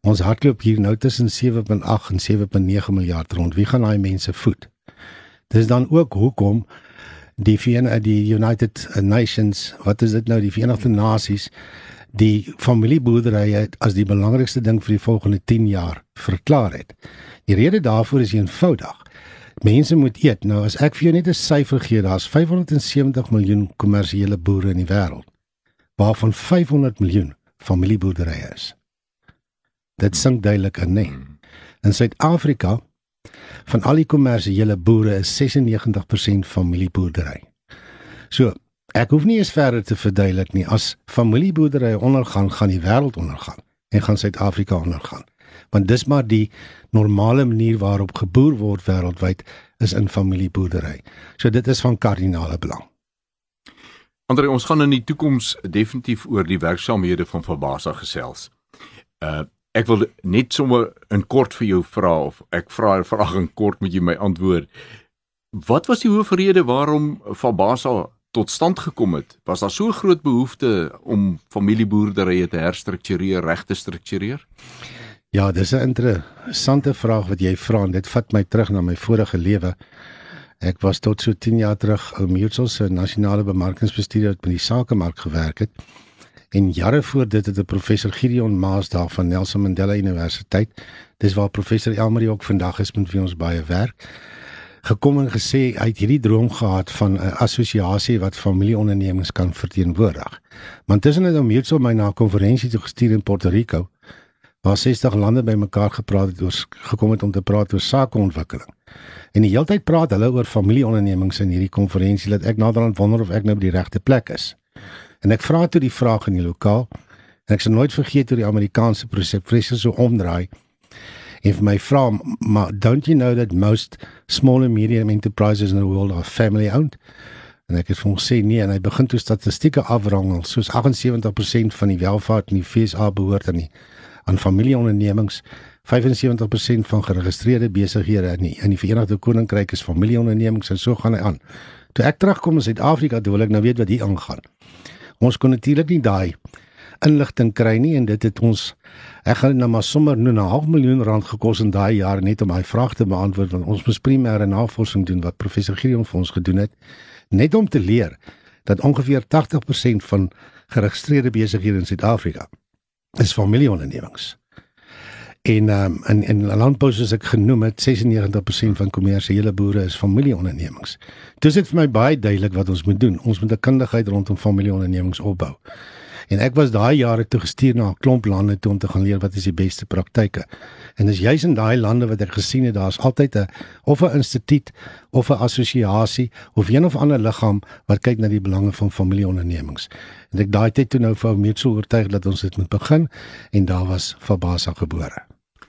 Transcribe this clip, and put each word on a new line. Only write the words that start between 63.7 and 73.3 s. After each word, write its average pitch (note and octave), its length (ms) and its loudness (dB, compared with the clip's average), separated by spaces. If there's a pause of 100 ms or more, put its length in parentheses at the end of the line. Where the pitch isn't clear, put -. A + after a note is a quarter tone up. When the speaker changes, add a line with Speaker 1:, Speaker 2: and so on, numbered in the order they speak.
Speaker 2:
moet F#2+ 120 -4
jy F#2 80 -2
my F2 140 0
antwoord. F2+ 560 -2 (800)
Wat A2+ 360 -2
was B3 140 0
die A3+ 100 2
hoofrede F#3+ 540 2
waarom D3 560 -2 (140)
Fabasa A2 720 -2 (220)
tot A2 200 -2
stand F3 280 0
gekom G#2 360 -2
het? - 300 -10
Was F#2 160 -4
daar G2+ 100 -2
so G#3+ 220 -4
groot F3+ 300 0
behoefte A#2+ 800 -2
om G2 360 -2 (100)
familieboerderye G2+ 1000 0
te F2 80 -6
herstruktureer, F2+ 880 -4